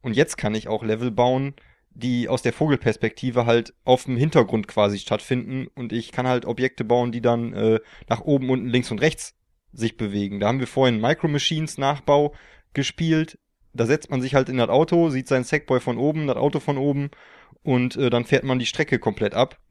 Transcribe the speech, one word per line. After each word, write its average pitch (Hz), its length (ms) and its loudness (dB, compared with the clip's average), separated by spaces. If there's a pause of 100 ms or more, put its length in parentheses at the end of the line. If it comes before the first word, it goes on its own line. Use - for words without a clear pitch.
Und 117 140 -6
jetzt - 220 0
kann 107 180 -2
ich 107 140 -6
auch 110 120 -2
Level 110 300 -2
bauen, 127 440 0 (360)
die 120 380 -2
aus 127 120 -2
der 120 120 0
Vogelperspektive 120 920 0
halt 117 280 2 (100)
auf 127 220 4
dem 127 100 -4
Hintergrund 123 540 2
quasi 101 280 2
stattfinden 127 800 -4
und 120 160 -10
ich 113 220 -6
kann 123 120 -4
halt 127 200 0
Objekte 123 400 -2
bauen, 120 260 2
die 117 100 -6
dann, 117 320 0
äh, 107 260 2 (280)
nach 110 140 -2
oben, 135 280 0
unten, 127 200 0
links 123 220 0
und 107 100 -4
rechts - 340 -2 (380)
sich 113 240 -4
bewegen. 101 420 -4
Da 101 80 0
haben 131 120 0
wir 123 80 -4
vorhin 123 340 2
Micro 151 260 0
Machines 151 500 -2
Nachbau 143 560 2 (400)
gespielt. 160 640 0 (360)
Da 117 120 0
setzt 143 240 0
man 131 120 -2
sich 135 140 -4
halt 131 140 4
in 131 80 -2
das 117 120 2
Auto, 160 400 4
sieht 131 180 -4
seinen 127 160 2
Sackboy 131 360 0
von 120 180 -4
oben, 151 300 -2
das 123 100 0
Auto 143 220 0
von 143 180 -2
oben 143 340 -2 (500)
und, 127 360 0
äh, 131 120 2
dann 120 160 0
fährt 127 200 2
man 131 120 0
die 120 80 -2
Strecke - 320 -2
komplett - 380 -2
ab - 240 0 (100)